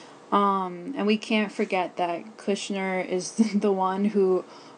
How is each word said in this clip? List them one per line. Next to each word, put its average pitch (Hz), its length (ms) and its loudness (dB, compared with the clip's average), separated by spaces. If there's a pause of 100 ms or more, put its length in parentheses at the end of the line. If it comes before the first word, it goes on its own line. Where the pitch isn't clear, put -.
(320)
Um, 190 640 0
and 196 100 -2
we 214 120 4
can't 214 340 0
forget 196 440 -2
that 175 420 -4
Kushner 190 680 -2
is 180 260 -4
<laughs> 220 220 2
the 202 180 2
one 190 340 0
who 190 380 2 (340)